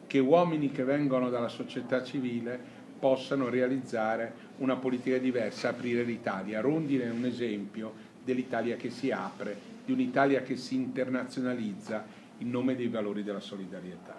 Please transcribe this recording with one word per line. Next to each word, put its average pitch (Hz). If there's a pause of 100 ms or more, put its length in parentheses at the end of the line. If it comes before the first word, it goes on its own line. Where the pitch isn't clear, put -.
che -
uomini 156
che 131
vengono 131
dalla 120
società 123
civile 123 (400)
possano 135
realizzare 120 (240)
una 131
politica 127
diversa, 123
aprire 120
l'Italia. 107
Rondine 139
è 117
un 120
esempio 110 (320)
dell'Italia 120
che 120
si 127
apre, 101 (280)
di 131
un'Italia 131
che 127
si 127
internazionalizza 123 (340)
in 120
nome 127
dei 123
valori 104
della 101
solidarietà. 90